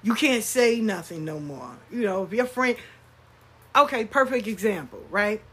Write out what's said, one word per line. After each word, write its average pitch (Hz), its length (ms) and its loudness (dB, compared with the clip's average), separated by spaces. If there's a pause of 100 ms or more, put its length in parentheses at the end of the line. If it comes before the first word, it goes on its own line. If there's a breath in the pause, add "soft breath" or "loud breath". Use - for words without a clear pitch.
You 220 120 2
can't 254 280 2
say 233 360 2
nothing 175 460 -4
no 156 140 -8
more. 131 380 -12 (140)
You 240 100 -4
know, 190 220 0
if 175 100 -8
your 247 140 0
friend, 247 280 0 (1000 loud breath)
okay, 277 280 4
perfect 247 440 2
example, 185 640 -2
right? 208 420 0